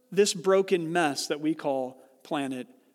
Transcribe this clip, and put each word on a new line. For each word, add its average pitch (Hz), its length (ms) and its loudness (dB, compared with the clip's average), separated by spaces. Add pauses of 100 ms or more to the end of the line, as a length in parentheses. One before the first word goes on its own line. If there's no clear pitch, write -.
(100)
this 202 240 2
broken 190 580 2
mess 156 360 0
that 151 120 -4
we 156 140 0
call 131 480 -4 (220)
planet 135 420 -6 (280)